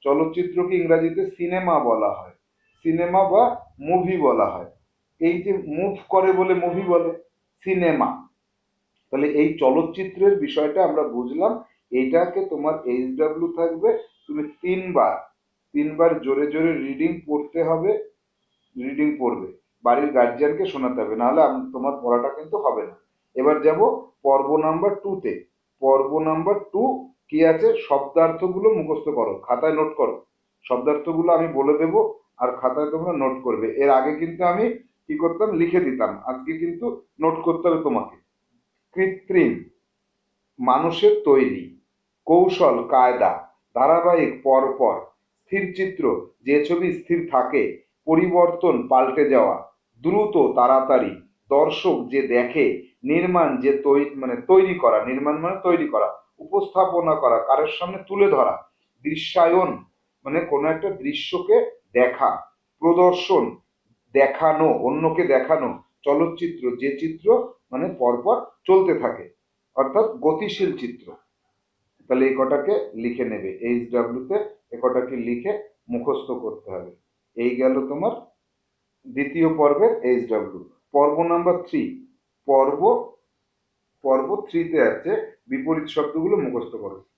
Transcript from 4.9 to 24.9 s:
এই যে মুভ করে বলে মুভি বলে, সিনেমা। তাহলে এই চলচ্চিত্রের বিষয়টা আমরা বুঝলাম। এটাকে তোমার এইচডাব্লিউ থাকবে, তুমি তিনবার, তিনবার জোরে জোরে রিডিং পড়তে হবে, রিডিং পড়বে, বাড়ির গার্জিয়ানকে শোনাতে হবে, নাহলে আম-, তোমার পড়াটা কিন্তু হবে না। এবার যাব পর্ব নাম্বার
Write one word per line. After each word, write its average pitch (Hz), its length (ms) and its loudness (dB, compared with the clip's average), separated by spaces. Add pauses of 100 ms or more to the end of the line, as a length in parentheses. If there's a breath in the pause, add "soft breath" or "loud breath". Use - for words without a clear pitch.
এই 175 220 0
যে 196 100 -2
মুভ 185 460 -4 (100)
করে 190 240 4
বলে 185 220 2
মুভি 175 280 -2
বলে, 170 300 2 (520)
সিনেমা। 156 640 -2 (840)
তাহলে 139 180 0
এই 151 300 0
চলচ্চিত্রের 180 800 2
বিষয়টা 151 460 0
আমরা 151 180 0
বুঝলাম। 135 600 -4 (260 loud breath)
এটাকে 131 540 0
তোমার 151 300 -4 (100)
এইচডাব্লিউ 143 720 -2
থাকবে, 170 420 0 (280)
তুমি 147 220 -6 (140)
তিনবার, 180 720 -2 (400)
তিনবার 156 480 2
জোরে 139 260 0
জোরে 156 320 0
রিডিং 135 480 -4
পড়তে 147 360 -2
হবে, 165 300 0 (840)
রিডিং 143 420 -2
পড়বে, 113 340 -4 (300)
বাড়ির 135 300 2
গার্জিয়ানকে 127 540 2
শোনাতে 127 360 -4
হবে, 107 140 -6
নাহলে 131 260 2
আম-, 131 300 0
তোমার 131 200 -4 (100)
পড়াটা 120 260 0
কিন্তু 151 280 -8
হবে 135 300 -2
না। - 100 -16 (380)
এবার 147 280 0
যাব 170 440 2 (160)
পর্ব 135 340 2
নাম্বার 160 380 0